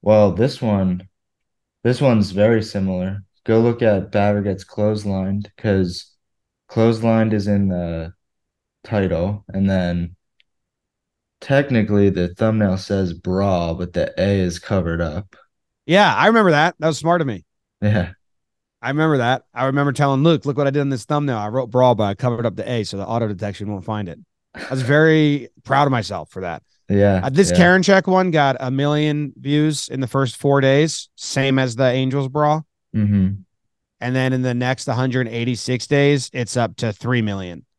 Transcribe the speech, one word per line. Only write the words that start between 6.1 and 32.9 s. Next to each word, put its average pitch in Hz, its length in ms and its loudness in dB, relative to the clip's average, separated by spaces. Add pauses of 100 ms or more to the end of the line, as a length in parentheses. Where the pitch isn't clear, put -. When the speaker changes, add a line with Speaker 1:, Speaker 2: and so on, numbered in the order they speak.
Speaker 1:
Clotheslined 113 640 2
is 104 160 -2
in 101 200 0
the 85 460 -6 (720)
title, 95 640 -2
and 98 200 0
then 87 480 -2 (1200)
technically 107 680 2
the 90 240 -2
thumbnail 107 440 0
says 95 340 -4
bra, 90 640 -2
but 85 180 -8
the - 260 -4
A 98 220 2
is 87 180 -2
covered 85 420 -4
up. 85 360 -8 (500)
Speaker 2:
Yeah, 175 280 4
I 127 140 2
remember 220 240 4
that. 156 260 2
That 156 80 -4
was 156 120 -2
smart 170 220 0
of 147 60 -2
me. 101 180 -8 (380)
Speaker 1:
Yeah. 101 300 0 (680)
Speaker 2:
I 117 80 -6
remember 151 300 2
that. 123 260 0 (100)
I 120 120 -4
remember 139 260 0
telling 139 300 2
Luke, 160 220 2
"Look 143 140 -4
what 147 80 0
I 139 40 0
did 147 100 -2
in 139 100 -2
this 131 160 -6
thumbnail. 147 320 -2
I 104 100 -6
wrote 123 220 -6
bra, 127 240 4
but 107 100 0
I 98 100 -2
covered 120 300 -4
up 104 120 -2
the 104 140 -8
A 117 140 -2
so 98 140 -10
the 98 80 -8
auto 113 220 -2
detection 101 420 -8
won't 95 140 -10
find 104 260 -6
it." - 80 -16 (360)
I - 160 -16
was 131 120 -4
very 147 720 4
<laughs> - 80 -20
proud 139 220 2
of 139 40 2
myself 101 400 -4
for 92 120 -10
that. 85 200 -8 (280)
Speaker 1:
Yeah, 98 340 4
Speaker 2:
Uh, 131 60 -2
this 170 200 2
Speaker 1:
yeah. 180 60 2
Speaker 2:
Karen 180 260 6
check 190 240 4
one 185 240 2
got 139 300 2
a 127 100 -6
million 147 680 0
views 147 520 -2
in 131 120 -8
the 131 60 -4
first 135 300 -2
four 139 240 2
days, 139 540 2
same 135 440 -2
as 127 180 -2
the 131 100 2
Angels 131 420 -2
bra. 151 320 0 (340)